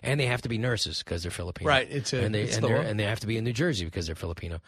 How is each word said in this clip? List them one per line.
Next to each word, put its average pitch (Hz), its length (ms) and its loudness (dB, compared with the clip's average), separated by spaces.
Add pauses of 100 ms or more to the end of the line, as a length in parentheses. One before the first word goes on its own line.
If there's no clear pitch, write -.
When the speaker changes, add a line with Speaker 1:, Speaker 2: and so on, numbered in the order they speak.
Speaker 1:
and 139 200 0
they 123 60 4
have 123 160 0
to 123 60 -2
be 113 80 0
nurses 113 460 0
'cause 85 200 -4
they're 87 80 -4
Filipino. 90 360 -4
Speaker 2:
Right. 135 240 4
It's 135 220 -2
a, 127 100 2
Speaker 1:
And 107 100 2
they, 104 100 2
Speaker 2:
it's 104 120 0
Speaker 1:
and 110 80 2
Speaker 2:
the 123 60 4
Speaker 1:
they're, 113 80 6
Speaker 2:
law. - 120 2
Speaker 1:
and 107 80 0
they 107 60 2
have 107 160 0
to 104 80 -4
be 113 80 0
in 113 80 0
New 120 80 0
Jersey 120 320 2
because 82 220 -2
they're 80 100 -4
Filipino. 85 520 -6